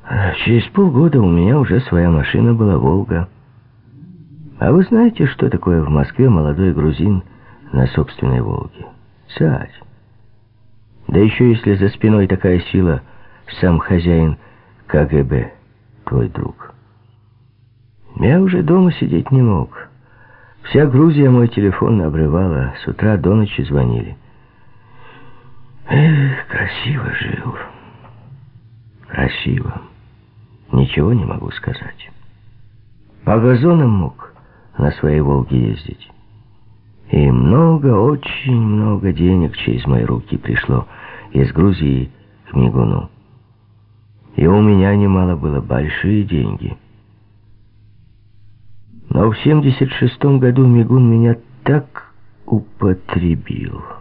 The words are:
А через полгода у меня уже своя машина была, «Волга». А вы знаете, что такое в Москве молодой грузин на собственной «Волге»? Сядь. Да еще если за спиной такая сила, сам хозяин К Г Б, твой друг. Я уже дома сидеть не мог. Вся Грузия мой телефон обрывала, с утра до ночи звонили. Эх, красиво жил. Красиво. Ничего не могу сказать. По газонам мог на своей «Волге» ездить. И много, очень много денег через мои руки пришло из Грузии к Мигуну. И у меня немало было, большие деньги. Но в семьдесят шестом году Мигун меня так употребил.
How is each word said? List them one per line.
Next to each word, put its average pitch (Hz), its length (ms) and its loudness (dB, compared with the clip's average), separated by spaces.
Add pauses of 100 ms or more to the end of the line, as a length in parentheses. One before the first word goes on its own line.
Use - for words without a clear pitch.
А 101 300 -4 (100)
через 113 260 2
полгода 156 520 2
у 92 80 2
меня 87 280 2
уже 120 240 0
своя 85 280 0
машина 110 440 2
была, 107 240 0
«Волга». 85 520 -2 (1300)
А 113 140 2
вы 185 100 4
знаете, 226 440 2
что - 220 -2
такое 87 340 0
в 71 60 -4
Москве 76 400 2
молодой 80 440 0
грузин 78 500 0 (480)
на 64 160 0
собственной 65 540 -2
«Волге»? - 460 -10 (500)
Сядь. - 420 -2 (1300)
Да - 120 0
еще 113 260 2
если 113 300 2
за 98 140 0
спиной 107 380 2
такая 92 320 0 (120)
сила, 87 300 0 (580)
сам 87 200 2
хозяин 82 580 0 (480)
К 73 200 0
Г 71 180 0
Б, 64 280 -4 (540)
твой - 240 -2
друг. - 460 -12 (1400)
Я 139 240 4
уже 180 200 2
дома 175 320 4
сидеть - 380 -2
не 135 100 4
мог. 95 480 -2 (720)
Вся 147 220 2
Грузия 143 460 4
мой 120 160 4
телефон 101 540 0
обрывала, 78 840 -2
с - 40 -8
утра 104 300 0
до 85 160 0
ночи 107 300 -2
звонили. 62 540 -4 (1700)
Эх, 143 600 2
красиво 117 680 -6
жил. - 420 -8 (1500)
Красиво. - 720 -6 (920)
Ничего 73 420 0
не 98 120 0
могу - 260 -10
сказать. - 600 -12 (1120)
По 110 140 2
газонам 127 500 4
мог 92 460 -4 (420)
на 71 140 0
своей 76 300 0
«Волге» 65 500 0
ездить. - 400 -14 (960)
И 143 220 2
много, 139 560 2
очень 127 760 0
много 104 500 0
денег 87 460 0
через 60 300 -4
мои 62 160 0
руки 58 340 -6
пришло 62 500 -4 (440)
из 67 200 0
Грузии 76 600 0 (400)
к - 20 -16
Мигуну. 55 560 0 (1300)
И - 100 0
у 98 160 6
меня 101 340 4
немало 95 400 2
было, 73 240 -4
большие 80 640 -2
деньги. 64 540 -6 (2250)
Но 110 220 2
в 107 80 -6
семьдесят 139 540 0
шестом 135 440 0
году 127 300 2
Мигун 120 420 4
меня 117 260 2 (280)
так - 500 -4 (320)
употребил. - 1400 -4 (180)